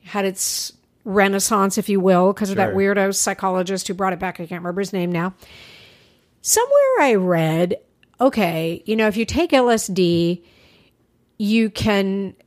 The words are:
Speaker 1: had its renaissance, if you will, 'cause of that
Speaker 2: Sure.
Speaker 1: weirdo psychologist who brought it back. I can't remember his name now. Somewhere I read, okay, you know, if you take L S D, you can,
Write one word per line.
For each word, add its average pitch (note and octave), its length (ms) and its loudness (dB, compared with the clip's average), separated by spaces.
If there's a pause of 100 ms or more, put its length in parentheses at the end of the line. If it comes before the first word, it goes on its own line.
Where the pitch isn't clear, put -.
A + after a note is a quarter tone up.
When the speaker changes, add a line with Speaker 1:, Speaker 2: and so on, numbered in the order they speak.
Speaker 1:
had G3+ 200 -4
its - 480 -6 (320)
renaissance, G3 720 2
if G#3 120 -2
you G3 120 2
will, F#3 320 4
'cause G3 180 -4
of G3 60 -6
that G3+ 160 0
Speaker 2:
Sure. G3 220 2
Speaker 1:
weirdo G3 200 0
psychologist F#3 760 -2
who F#3+ 60 -6
brought F#3+ 200 -2
it E3+ 40 -8
back. F3+ 220 -6
I E3 60 -10
can't G#3 160 -10
remember F3+ 180 -4
his F#3+ 120 -6
name F3+ 200 -2
now. F3 220 -2 (1120)
Somewhere C5 540 2
I C4 140 4
read, F3 640 0 (420)
okay, E3+ 640 0
you A3 120 -2
know, A3 120 2
if G3+ 80 -2
you A3+ 80 0
take D#4 300 0
L B3 160 4
S A3+ 160 0
D, F3 580 0 (920)
you G#3+ 320 2
can, G3 640 -2 (120)